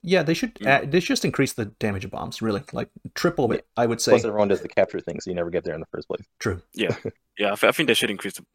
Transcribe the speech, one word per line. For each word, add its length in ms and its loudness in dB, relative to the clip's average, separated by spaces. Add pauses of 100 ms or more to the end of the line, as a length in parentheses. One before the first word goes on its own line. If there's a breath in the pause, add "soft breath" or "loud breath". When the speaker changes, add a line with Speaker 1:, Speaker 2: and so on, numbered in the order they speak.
Speaker 1:
Yeah, 180 4
they 100 2
should 220 -2
Speaker 2:
Mm. 100 -12
Speaker 1:
add, 260 4
they 100 4
should 60 -8
just 180 0
increase 280 0
the 120 -4
damage 400 -4
of 60 -10
bombs, 300 -8
really. 200 0 (120)
Like, 160 -6 (260)
triple 340 2
Speaker 3:
Yeah. 100 0
Speaker 1:
it, 80 -12 (100)
I 80 4
would 160 0
say. 100 4
Speaker 3:
Plus, 140 6
everyone 240 2
does 120 4
the 80 -12
capture 320 0
thing, 180 -6
so 100 -10
you 60 -4
never 140 -2
get 160 -2
there 100 -4
in 60 -8
the 60 -10
first 200 -10
place. 180 -8 (140)
Speaker 1:
True. 220 -4 (120)
Speaker 2:
Yeah. 300 -2
<laughs> 80 -6 (240)
Yeah, 180 0
I, 20 -2
th-, 120 4
I 40 6
think 160 0
they 80 4
should 160 0
increase 240 -8
the 200 -18